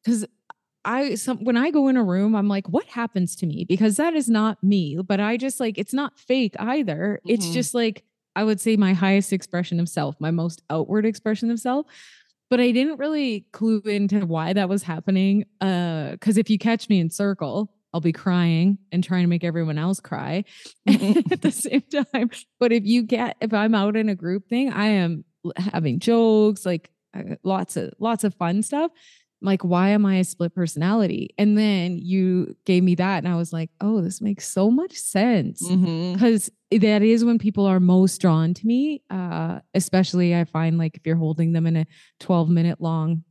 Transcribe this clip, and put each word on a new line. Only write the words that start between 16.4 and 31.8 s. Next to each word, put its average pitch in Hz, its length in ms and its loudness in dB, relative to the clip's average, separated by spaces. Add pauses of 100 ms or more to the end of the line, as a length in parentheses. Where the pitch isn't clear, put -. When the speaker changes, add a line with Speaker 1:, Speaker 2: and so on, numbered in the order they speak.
Speaker 1:
you 208 80 2
catch 226 300 -2
me 202 100 4
in 165 120 2
circle, 196 600 -4 (220)
I'll 170 80 -4
be 165 120 0
crying 175 680 2 (140)
and 175 120 0
trying 180 200 0
to 170 40 2
make 170 160 0
everyone 160 320 -2
else 175 240 -2
cry 147 440 -6 (200)
<laughs> - 240 -6
Speaker 2:
Mm-hmm. 254 440 4
Speaker 1:
at - 100 -4
the 311 100 2
same - 300 -2
time. 247 480 -4 (280)
But 240 140 2
if 214 140 2
you 240 160 2
get, 233 400 -2
if 220 100 -2
I'm 220 220 2
out 208 220 2
in 220 120 0
a 196 60 -2
group 180 340 -6
thing, 254 240 -2
I 208 140 -2
am 180 380 0 (200)
l-, 175 140 -6
having 170 400 -2
jokes, 220 640 2
like, 170 260 -4 (240)
uh, - 280 -10
lots 185 340 -4
of, 92 220 -6
lots 220 260 -2
of 196 100 0
fun 180 280 -2
stuff, 311 280 -2 (520)
like, 196 220 0
why 180 260 2
am 208 160 2
I 190 120 2
a 180 60 2
split - 300 -6
personality? 180 840 -2
And 208 200 2
then 180 400 0